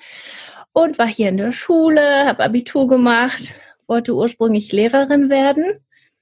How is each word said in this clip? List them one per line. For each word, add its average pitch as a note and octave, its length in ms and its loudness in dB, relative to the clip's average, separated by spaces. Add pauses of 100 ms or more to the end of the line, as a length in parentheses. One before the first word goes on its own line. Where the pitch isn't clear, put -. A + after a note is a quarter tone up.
(720)
und - 260 0
war A#3 80 2
hier G#3+ 220 -2
in F#3 80 -2
der G#3+ 160 -4
Schule, D4+ 760 2
habe - 180 0
Abitur B3 440 -2
gemacht, B3 640 0 (340)
wollte A#3+ 280 -2
ursprünglich A3 580 -2
Lehrerin C4+ 560 2
werden, C#4 520 0 (420)